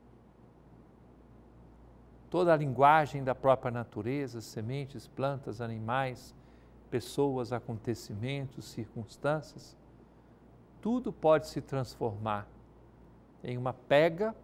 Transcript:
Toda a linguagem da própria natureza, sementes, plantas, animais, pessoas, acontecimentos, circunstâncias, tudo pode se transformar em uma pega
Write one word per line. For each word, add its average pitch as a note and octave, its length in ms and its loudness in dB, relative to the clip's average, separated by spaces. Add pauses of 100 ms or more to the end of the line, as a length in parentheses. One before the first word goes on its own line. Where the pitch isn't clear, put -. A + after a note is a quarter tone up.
(2250)
Toda E3+ 220 6
a D#3 40 6
linguagem C#3 640 6
da B2+ 120 0
própria C3 360 2
natureza, A#2+ 680 -6
sementes, B2 680 -8
plantas, C3 540 -6
animais, A#2 760 -4 (540)
pessoas, B2+ 640 -2
acontecimentos, A#2 1120 -6
circunstâncias, - 1120 -6 (1040)
tudo A3+ 320 -2
pode D#3 340 4
se - 140 -6
transformar A2 840 -4 (1000)
em B2 120 -6
uma B2 160 -4
pega E3+ 600 4 (100)